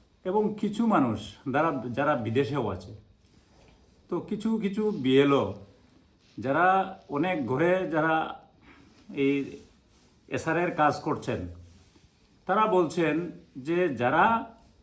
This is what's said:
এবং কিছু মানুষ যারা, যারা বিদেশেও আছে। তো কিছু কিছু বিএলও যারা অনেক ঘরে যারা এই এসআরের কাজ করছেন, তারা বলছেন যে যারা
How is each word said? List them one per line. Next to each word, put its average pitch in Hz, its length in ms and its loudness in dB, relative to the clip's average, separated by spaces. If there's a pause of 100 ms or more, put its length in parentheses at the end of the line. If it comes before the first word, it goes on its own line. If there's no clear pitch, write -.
(240)
এবং 208 360 0
কিছু 214 260 -2
মানুষ 135 500 0 (160)
যারা, 143 400 0
যারা 143 240 0
বিদেশেও 127 540 -2
আছে। - 260 -10 (1120)
তো 175 100 -2
কিছু 226 380 -2
কিছু 202 340 0
বিএলও 135 640 4 (840)
যারা 185 600 0 (100)
অনেক 147 380 -2
ঘরে 170 440 0
যারা 160 480 0 (720)
এই 139 440 0 (680)
এসআরের 170 440 -2
কাজ 151 300 2
করছেন, 107 460 -4 (960)
তারা 208 220 2
বলছেন 170 640 2 (240)
যে 160 400 -2
যারা 175 600 2 (280)